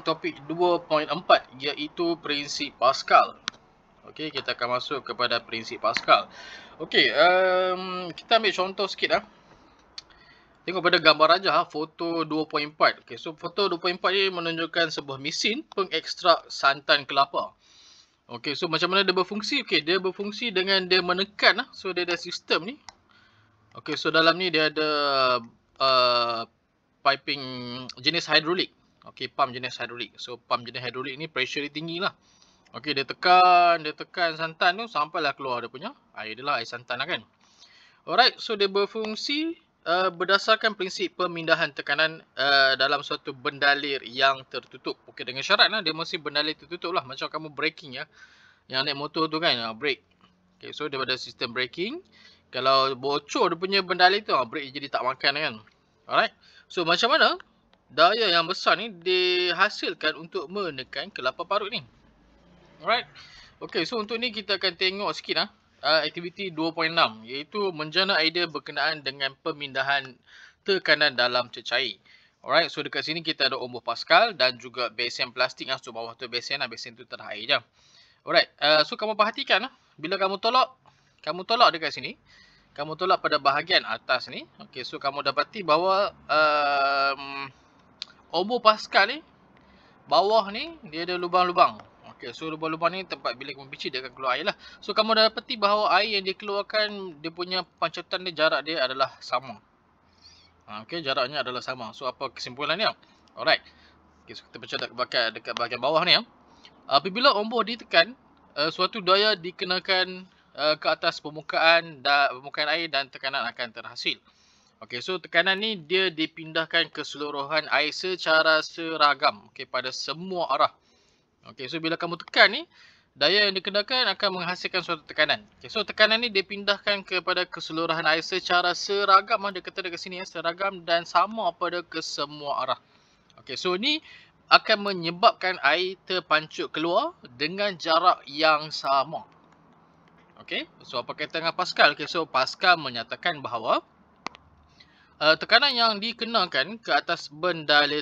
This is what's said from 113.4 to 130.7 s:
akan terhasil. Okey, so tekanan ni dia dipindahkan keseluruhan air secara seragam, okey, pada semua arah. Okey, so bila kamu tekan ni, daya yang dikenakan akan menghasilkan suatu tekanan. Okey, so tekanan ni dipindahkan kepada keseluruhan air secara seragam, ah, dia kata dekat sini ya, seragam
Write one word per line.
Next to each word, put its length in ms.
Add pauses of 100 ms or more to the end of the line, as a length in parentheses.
akan 240
terhasil. 480 (640)
Okey, 160
so 160
tekanan 400
ni 240
dia 320
dipindahkan 800
keseluruhan 800
air 240
secara 640
seragam, 920
okey, 100
pada 240
semua 640
arah. 200 (840)
Okey, 180
so 80
bila 160
kamu 240
tekan 320
ni, 100 (540)
daya 320
yang 80
dikenakan 560
akan 160 (140)
menghasilkan 420
suatu 240
tekanan. 320 (160)
Okey, 160
so 140
tekanan 340
ni 80
dipindahkan 800
kepada 420
keseluruhan 560
air 160
secara 560
seragam, 680
ah, 80
dia 100
kata 220
dekat 160
sini 180
ya, 80
seragam 560